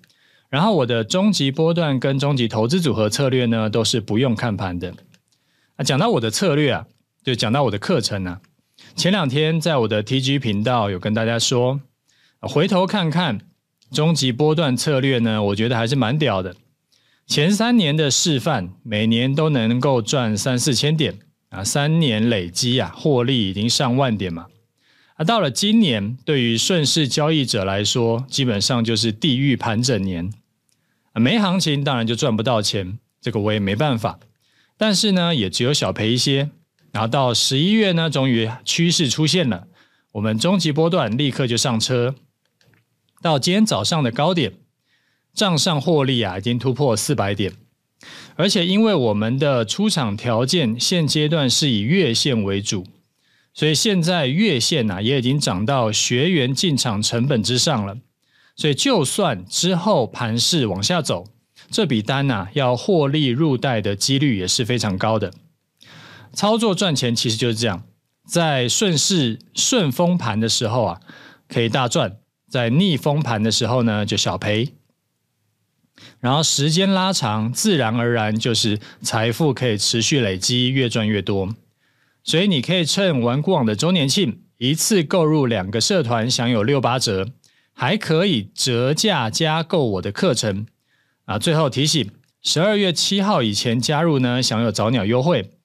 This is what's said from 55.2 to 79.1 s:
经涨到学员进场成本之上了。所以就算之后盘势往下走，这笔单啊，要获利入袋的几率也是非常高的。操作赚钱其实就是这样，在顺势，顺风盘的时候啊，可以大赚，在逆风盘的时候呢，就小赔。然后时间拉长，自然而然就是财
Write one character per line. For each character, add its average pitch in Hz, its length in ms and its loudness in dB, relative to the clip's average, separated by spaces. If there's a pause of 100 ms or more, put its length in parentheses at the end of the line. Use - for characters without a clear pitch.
经 135 180 0
涨 104 240 -2
到 120 260 2
学 123 380 0
员 139 260 0
进 151 220 0
场 117 260 -2
成 117 240 0
本 131 160 0
之 123 160 -2
上 117 280 0
了。 98 100 -10 (580)
所 - 160 -2
以 139 40 2
就 214 300 2
算 127 420 -2
之 180 280 -2
后 170 320 2
盘 117 320 -4
势 123 280 0
往 95 140 -2
下 175 220 0
走， 92 220 -4 (460)
这 220 160 0
笔 120 160 0
单 139 280 0
啊， 98 220 -4
要 127 240 0
获 156 320 2
利 147 200 0
入 135 280 0
袋 120 240 -2
的 101 160 -2
几 135 220 0
率 135 200 0
也 90 80 -4
是 98 180 0
非 120 140 0
常 101 180 -2
高 110 220 0
的。 98 140 -6 (1040)
操 214 240 2
作 214 160 0
赚 175 200 0
钱 120 220 0
其 120 140 -2
实 110 60 -2
就 120 120 0
是 117 60 0
这 113 120 -2
样， 95 160 -2 (440)
在 147 420 0
顺 180 280 0
势， 135 420 0 (160)
顺 196 360 0
风 175 280 2
盘 110 200 -2
的 113 100 0
时 110 200 0
候 117 160 0
啊， 87 160 -4 (480)
可 - 140 -2
以 117 60 2
大 123 200 0
赚， 113 300 -2 (300)
在 120 220 0
逆 165 260 2
风 147 240 0
盘 113 220 -2
的 110 80 2
时 113 160 0
候 123 160 2
呢， 107 240 0
就 104 100 -2
小 92 220 -2
赔。 107 360 -2 (1500)
然 123 140 0
后 156 80 2
时 147 280 0
间 190 200 2
拉 190 220 2
长， 110 400 -2
自 196 240 0
然 117 200 0
而 120 160 0
然 107 260 0
就 117 160 0
是 104 240 0 (240)
财 113 300 0